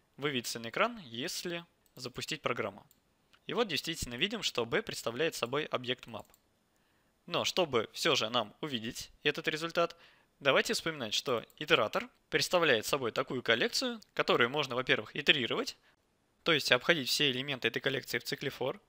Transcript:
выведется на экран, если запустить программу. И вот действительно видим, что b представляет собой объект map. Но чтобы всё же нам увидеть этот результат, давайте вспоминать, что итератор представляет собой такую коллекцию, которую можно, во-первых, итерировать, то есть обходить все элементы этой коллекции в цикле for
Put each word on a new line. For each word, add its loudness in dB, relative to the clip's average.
выведется -4
на -8
экран, 0
если -8
запустить -8
программу. -4
И -6
вот 0
действительно -4
видим, -2
что 0
b 0
представляет -4
собой -2
объект -4
map. -12
Но 0
чтобы 2
всё 2
же 2
нам 0
увидеть -6
этот 0
результат, 0
давайте 4
вспоминать, -4
что 0
итератор 2
представляет 4
собой 0
такую -2
коллекцию, 2
которую 4
можно, -2
во-первых, 0
итерировать, 2
то 2
есть 4
обходить 2
все 2
элементы -2
этой -2
коллекции -2
в -14
цикле -6
for -4